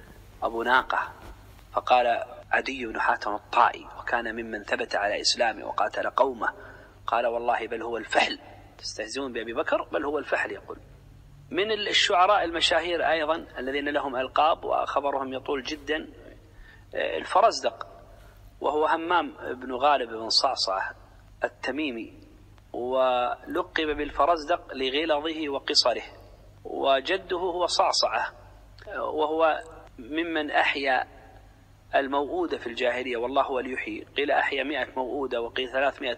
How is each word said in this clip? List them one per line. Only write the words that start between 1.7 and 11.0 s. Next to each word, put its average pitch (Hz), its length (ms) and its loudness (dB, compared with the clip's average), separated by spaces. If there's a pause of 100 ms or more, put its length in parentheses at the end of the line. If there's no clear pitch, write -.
فقال 120 500 4 (280)
عدي 123 340 0
بن 110 140 -6
حاتم 113 360 0
الطائي، - 520 2 (120)
وكان 117 360 -2
ممن 110 280 -6
ثبت - 320 -2
على 104 260 0
إسلامه 113 440 0
وقاتل - 440 -2
قومه، 127 440 2 (540)
قال: 120 200 2
"والله 117 400 0
بل 113 140 -6
هو 117 160 -4
الفحل"، - 420 0 (380)
تستهزئون 123 560 -6
بأبي 113 200 -6
بكر، 160 300 0
بل 156 220 -2
هو 147 120 -2
الفحل، 139 340 -2
يقول. - 260 -12 (760)